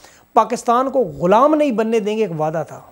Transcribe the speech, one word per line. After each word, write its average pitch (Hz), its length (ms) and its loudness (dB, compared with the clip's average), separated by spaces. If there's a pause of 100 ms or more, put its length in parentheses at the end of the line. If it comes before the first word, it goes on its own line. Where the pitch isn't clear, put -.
(360)
पाकिस्तान 240 540 0
को 262 140 0
ग़ुलाम 190 500 2
नहीं 294 180 2
बनने 226 280 -2
देंगे, 214 240 -2
एक 180 80 -4
वादा 156 320 -4
था, - 280 -20